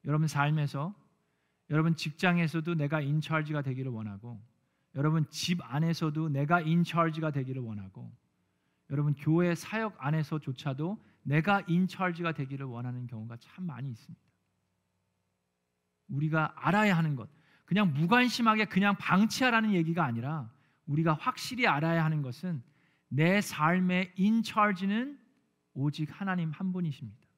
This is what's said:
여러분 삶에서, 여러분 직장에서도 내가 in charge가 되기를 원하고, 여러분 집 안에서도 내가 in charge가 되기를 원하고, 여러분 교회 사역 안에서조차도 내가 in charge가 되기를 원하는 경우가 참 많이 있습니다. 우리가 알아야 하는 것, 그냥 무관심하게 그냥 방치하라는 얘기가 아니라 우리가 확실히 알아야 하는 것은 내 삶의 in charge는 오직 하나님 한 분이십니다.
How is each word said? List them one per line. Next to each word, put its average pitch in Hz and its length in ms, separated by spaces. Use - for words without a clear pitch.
여러분 151 220
삶에서, 147 680
여러분 156 260
직장에서도 170 800
내가 147 220
in 147 240
charge가 151 400
되기를 131 300
원하고, 107 500
여러분 151 340
집 175 320
안에서도 160 680
내가 147 280
in 165 280
charge가 160 460
되기를 131 300
원하고, 110 500
여러분 147 240
교회 170 420
사역 214 420
안에서조차도 147 1040
내가 160 460
in 180 180
charge가 170 460
되기를 135 320
원하는 123 420
경우가 117 300
참 - 280
많이 135 240
있습니다. - 360
우리가 151 480
알아야 196 400
하는 156 180
것, 110 140
그냥 185 300
무관심하게 220 720
그냥 196 320
방치하라는 220 760
얘기가 170 300
아니라 123 480
우리가 156 260
확실히 240 540
알아야 160 360
하는 156 180
것은 139 400
내 170 320
삶의 180 800
in 220 240
charge는 208 760
오직 147 360
하나님 180 320
한 185 220
분이십니다. 143 480